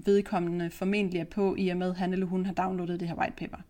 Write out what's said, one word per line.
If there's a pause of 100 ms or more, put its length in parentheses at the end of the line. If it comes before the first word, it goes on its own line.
vedkommende
formentlig
er
på,
i
og
med,
at
han
eller
hun
har
downloadet
det
her
white
paper. (120)